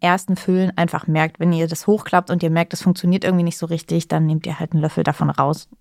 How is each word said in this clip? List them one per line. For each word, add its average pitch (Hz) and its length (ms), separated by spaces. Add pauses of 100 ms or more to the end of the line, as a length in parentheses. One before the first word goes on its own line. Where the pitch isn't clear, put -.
ersten 180 340
Füllen 185 420
einfach 165 300
merkt. 156 320
Wenn 175 140
ihr 165 160
das 165 180
hochklappt 202 440
und 175 120
ihr 165 80
merkt, 170 220
das 170 100
funktioniert 180 400
irgendwie 180 220
nicht 165 140
so 165 80
richtig, 165 420
dann 160 180
nehmt 156 180
ihr 160 140
halt 160 140
einen 156 100
Löffel 160 220
davon 147 260
raus 143 380 (120)